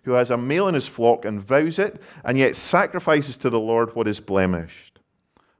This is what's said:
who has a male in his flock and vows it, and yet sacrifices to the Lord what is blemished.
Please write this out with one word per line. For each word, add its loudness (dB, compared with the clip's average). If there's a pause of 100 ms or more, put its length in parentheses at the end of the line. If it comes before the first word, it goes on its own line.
who -4
has 2
a 0
male -2
in 0
his -2
flock 2
and -6
vows 0
it, -4 (240)
and 0
yet 2
sacrifices 0
to -2
the 0
Lord 0
what -2
is -2
blemished. -2 (600)